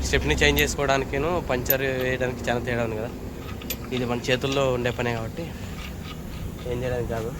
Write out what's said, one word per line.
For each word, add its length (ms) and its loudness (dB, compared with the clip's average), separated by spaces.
స్టెప్నీ 340 4
చేంజ్ 220 6
చేసుకోవడానికిను 680 2
పంచర్ 320 2
వేయడానికి 460 0
చాలా 180 2
తేడా 200 0
ఉంది 140 -2
కదా, 100 -4
ఇది 140 0
మన 80 0
చేతుల్లో 360 2
ఉండే 220 2
పనే 200 2
కాబట్టి 260 -4
ఏం 100 0
చేయడానికి 320 0
కాదు. 260 -2